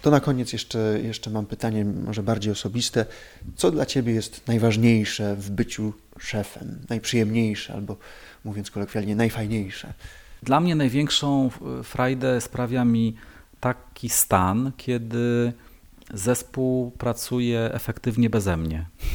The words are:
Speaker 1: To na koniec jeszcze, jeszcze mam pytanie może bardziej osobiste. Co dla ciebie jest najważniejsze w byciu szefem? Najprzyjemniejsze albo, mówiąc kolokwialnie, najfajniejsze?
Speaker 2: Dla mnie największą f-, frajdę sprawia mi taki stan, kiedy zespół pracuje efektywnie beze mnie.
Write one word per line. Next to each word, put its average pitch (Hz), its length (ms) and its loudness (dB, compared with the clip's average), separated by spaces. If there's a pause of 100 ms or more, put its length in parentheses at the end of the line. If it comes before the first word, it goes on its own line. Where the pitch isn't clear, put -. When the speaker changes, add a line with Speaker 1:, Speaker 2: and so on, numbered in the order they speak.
Speaker 1:
To 151 40 8
na 147 100 8
koniec 127 320 -2
jeszcze, 110 500 0
jeszcze 110 280 -6
mam 107 160 -2
pytanie 110 380 -2
może 104 380 -2
bardziej 104 300 0
osobiste. 113 540 -2 (500)
Co 175 140 4
dla 147 160 2
ciebie 117 260 0
jest - 340 -4
najważniejsze 110 880 4
w 98 140 -8
byciu 107 420 -2 (260)
szefem? - 720 -8
Najprzyjemniejsze 110 840 0
albo, 101 220 -8 (480)
mówiąc 101 260 -8
kolokwialnie, 104 460 -2
najfajniejsze? 107 800 -2 (480)
Speaker 2:
Dla 135 180 4
mnie 175 140 2
największą 139 720 2
f-, 127 400 -6
frajdę 127 540 0
sprawia 123 440 -2
mi 117 300 4 (460)
taki - 480 -4
stan, 104 680 2
kiedy 120 760 0 (600)
zespół 123 760 0
pracuje 120 840 0
efektywnie 117 580 0
beze 95 260 2
mnie. 80 300 -2 (280)